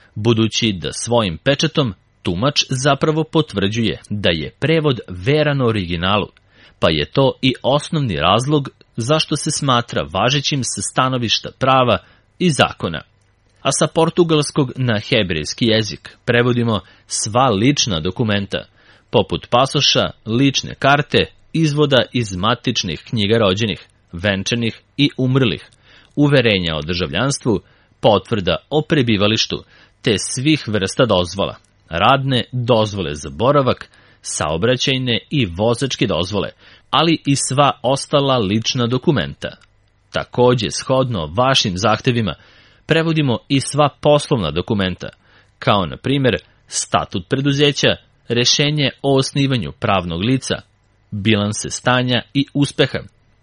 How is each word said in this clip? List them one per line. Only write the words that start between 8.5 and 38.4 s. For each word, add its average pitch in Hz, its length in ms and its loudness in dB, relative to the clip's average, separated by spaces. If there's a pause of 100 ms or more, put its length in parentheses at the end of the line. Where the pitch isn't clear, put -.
zašto 151 400 -2
se - 140 -6
smatra 120 640 -2
važećim 131 520 0
sa - 180 -6
stanovišta 127 760 -2
prava 127 400 4 (400)
i 185 120 2
zakona. 92 500 -2 (640)
A - 100 0
sa - 140 0
portugalskog 160 920 0
na 120 320 0
hebrejski 90 580 -2
jezik 110 580 -2
prevodimo 120 560 0 (260)
sva 135 420 0
lična 107 520 0
dokumenta, 98 640 -4 (460)
poput 90 400 0
pasoša, 127 600 2 (160)
lične 123 480 0
karte, 139 520 2 (260)
izvoda 147 500 2 (100)
iz 107 240 -4
matičnih 110 720 -2
knjiga 110 300 0
rođenih, 101 420 0 (320)
venčanih 101 680 -2 (160)
i 143 200 2
umrlih, 127 480 0 (520)
uverenja 117 600 4
o 76 60 -4
državljanstvu, 90 800 -2 (400)
potvrda 98 560 2 (140)
o 151 120 2
prebivalištu, 110 800 0 (420)
te 101 120 2
svih 135 500 -2
vrsta 104 380 0
dozvola, 90 500 0 (320)
radne, 127 640 2
dozvole 107 600 0
za 76 160 -10
boravak, 123 580 0 (340)
saobraćajne 120 960 -2 (120)
i 139 160 0
vozačke 117 600 -2
dozvole, 92 420 -2 (420)
ali 160 360 2
i 139 100 2
sva 135 340 0 (120)
ostala 135 560 0
lična 113 480 0